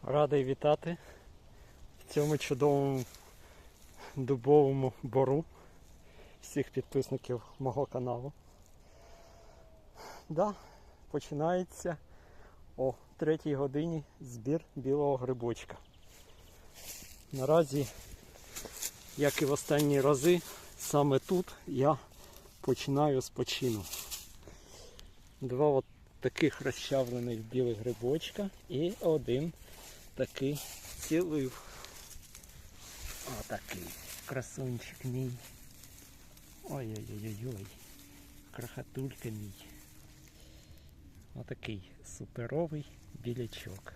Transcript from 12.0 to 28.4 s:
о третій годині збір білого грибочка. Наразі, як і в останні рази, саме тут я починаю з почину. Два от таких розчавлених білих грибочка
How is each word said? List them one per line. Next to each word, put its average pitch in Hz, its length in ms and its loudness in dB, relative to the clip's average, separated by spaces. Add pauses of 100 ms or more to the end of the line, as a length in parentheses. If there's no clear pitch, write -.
о 131 180 0 (220)
третій 156 380 2
годині 147 480 0 (180)
збір 127 400 -2 (160)
білого 139 400 2
грибочка. 123 600 -2 (1600)
Наразі, 139 540 4 (1300)
як 143 260 2
і - 20 4
в 135 80 4
останні 147 480 4
рази, 147 400 6 (380)
саме 143 400 4
тут 180 280 2 (200)
я 139 320 4 (640)
починаю 139 600 2
з - 80 -6
почину. - 540 -2 (1600)
Два 131 260 2
от 135 180 6 (360)
таких - 400 2
розчавлених 123 760 0
білих 117 400 0
грибочка 123 720 -2 (180)